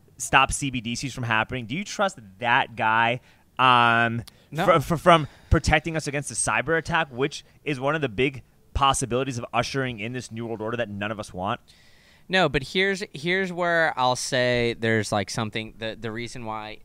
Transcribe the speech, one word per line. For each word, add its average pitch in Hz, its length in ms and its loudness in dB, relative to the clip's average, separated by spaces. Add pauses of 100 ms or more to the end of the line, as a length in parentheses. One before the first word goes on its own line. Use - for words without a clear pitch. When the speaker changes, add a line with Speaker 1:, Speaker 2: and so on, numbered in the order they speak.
(180)
Speaker 1:
stop 135 340 4
C - 180 -4
B 123 120 -4
D 117 140 -6
Cs 127 180 -8
from 127 100 -8
happening? 117 420 -2
Do 110 100 -8
you 196 80 -6
trust - 360 -4 (200)
that 120 360 2
guy, 117 460 2 (380)
um, 117 640 4 (280)
Speaker 2:
No. 160 140 -4
Speaker 1:
fr-, 175 140 6
fr-, 165 160 -2
from 160 320 6 (220)
protecting 156 460 4
us 156 120 -4
against 143 240 -6
a 113 40 -10
cyber 123 420 0
attack, 160 340 -2
which 131 320 -4 (200)
is 143 160 -4
one 139 160 0
of 160 60 -4
the 135 80 -2
big 127 340 -2 (300)
possibilities 131 640 0
of 120 160 -6
ushering 123 460 -2
in 113 140 -8
this 127 180 -10
new 113 160 -8
world 110 140 -8
order 113 160 -4
that 113 120 -4
none 104 220 -4
of 104 80 -6
us 107 120 -12
want? 95 280 -4 (720)
Speaker 2:
No, 185 180 4
but 143 160 -2
here's, 190 400 -2 (100)
here's 180 380 -2
where 170 460 2
I'll 127 180 2
say 123 640 0
there's, 110 320 0
like, 104 180 0
something, 110 480 -6
the, 110 220 -8
the 113 100 -8
reason 117 360 -10
why, 107 400 -10